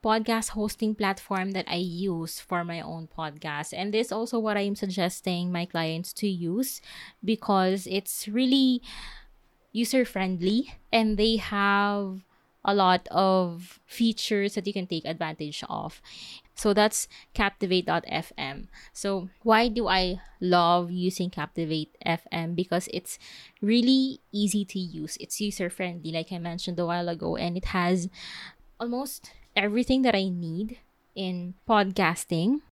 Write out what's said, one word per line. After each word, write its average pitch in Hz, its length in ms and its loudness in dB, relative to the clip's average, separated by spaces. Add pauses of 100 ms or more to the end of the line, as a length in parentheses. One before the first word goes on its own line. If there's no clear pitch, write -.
podcast 226 540 0
hosting 214 400 -2
platform 196 560 -2
that 190 160 -4
I - 80 -4
use 175 640 -4
for 175 240 -4
my 170 160 -6
own 160 320 -10
podcast. 151 640 -8
And 202 180 -4
this 220 140 2
is - 60 -6
also 226 260 -2
what 214 160 0
I 202 60 2
am 202 120 0
suggesting 185 760 -2
my 175 140 -2
clients 165 480 -4 (100)
to 208 60 2
use 185 500 -2 (400)
because 196 640 2
it's 190 400 -4
really 254 560 4 (920)
user-friendly 214 1000 2 (180)
and 220 280 4
they 226 180 4
have 202 840 0 (420)
a 202 100 2
lot 185 380 6
of 180 760 2
features 220 680 0
that 196 100 -4
you 202 60 -2
can 190 160 -4
take 165 160 -4
advantage 160 680 -6
of. - 320 -6 (540)
So 208 180 2
that's 208 360 4 (240)
Captivate 185 540 0
dot 170 200 0
F - 300 -6
M. 139 320 -8 (240)
So 190 340 -4 (160)
why 226 240 6
do 226 220 -2
I 190 320 2 (180)
love 175 520 4
using 180 380 0
Captivate 156 640 -4 (120)
F 165 260 -2
M? 170 240 -4
Because 185 380 -2
it's - 260 -8 (400)
really 254 640 4 (100)
easy 202 320 2
to 190 160 -6
use. 160 400 -8
It's - 220 -8
user-friendly, 175 720 -6
like 165 180 -4
I 185 60 -6
mentioned 170 420 -6
a 175 60 0
while 175 240 -2
ago, 170 260 -4
and 175 220 -4
it - 180 -4
has 180 320 2 (720)
almost 240 540 -6 (220)
everything 233 480 2
that 233 120 4
I 190 140 2
need 175 480 -6 (380)
in 180 380 -6 (140)
podcasting. 190 960 2 (160)